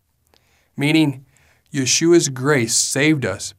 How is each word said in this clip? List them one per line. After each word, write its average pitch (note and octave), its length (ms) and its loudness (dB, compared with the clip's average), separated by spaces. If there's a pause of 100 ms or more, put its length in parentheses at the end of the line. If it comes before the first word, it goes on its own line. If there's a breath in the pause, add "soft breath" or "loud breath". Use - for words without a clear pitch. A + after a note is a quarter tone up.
(760)
Meaning, D3 480 0 (480 soft breath)
Yeshua's D3 580 2
grace B2+ 440 -2
saved C#3+ 500 0
us G2 340 -8